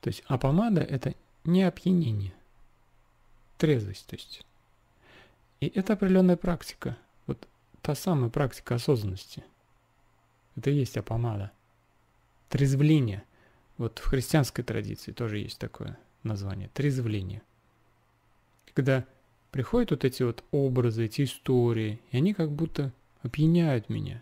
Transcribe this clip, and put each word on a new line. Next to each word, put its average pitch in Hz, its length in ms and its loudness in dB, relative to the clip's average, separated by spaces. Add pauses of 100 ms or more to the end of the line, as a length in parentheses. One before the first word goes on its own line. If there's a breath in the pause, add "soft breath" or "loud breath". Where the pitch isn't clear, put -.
То - 80 -4
есть - 180 -6
апомада — 160 560 2
это 139 320 -4 (300)
не 180 180 4
опьянение, 131 720 0 (1200)
трезвость, 117 500 0
то - 100 -14
есть. - 280 -18 (1160 soft breath)
И 143 60 -2
это 196 280 0
определённая 185 420 6
практика, - 600 -6 (300)
вот - 220 -8 (340)
та 147 120 -2
самая 139 360 0
практика 135 460 -2
осознанности. 107 680 -2 (1120)
Это 139 120 -2
и 143 40 2
есть 135 220 0
апомада. 110 560 -4 (960)
Трезвление. 135 760 2 (560 soft breath)
Вот 117 220 -4
в - 80 -2
христианской 131 560 2
традиции 107 480 -6
тоже 107 260 -6
есть 104 200 -10
такое - 380 -10 (280)
название. 98 500 -6
Трезвление. 110 680 -2 (1300)
Когда 135 320 2 (460)
приходят 208 400 0
вот 143 120 -2
эти 131 200 0
вот 117 260 -2
образы, 123 540 2
эти 113 180 -2
истории, 120 800 0 (100)
и 127 60 -2
они 180 180 2
как 160 160 -2
будто 147 420 -4 (300)
опьяняют 151 680 2
меня. 107 340 -6